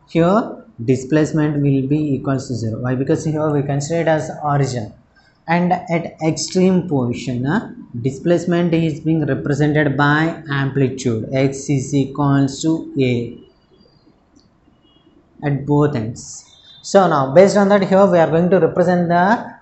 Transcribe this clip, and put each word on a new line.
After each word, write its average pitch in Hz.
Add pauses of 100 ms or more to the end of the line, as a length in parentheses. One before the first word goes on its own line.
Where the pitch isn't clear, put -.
here 180 (180)
displacement 147
will 139
be 147
equals 131
to 131
zero. 110
Why? 127
Because 147
here 156
we 147
consider 143
it 156
as 156 (140)
origin. 123 (540)
And 175
at 165
extreme 180
position, 123
uh, 175 (300)
displacement 170
is 165
being 160
represented 143
by 147
amplitude. 131
X 139
is 131
equals 139
to 160
A 123 (2000)
at 143
both 147
ends. - (280)
So 190
now, 139
based 190
on 196
that, 202
here 190
we 175
are 156
going 170
to 190
represent 175
the 180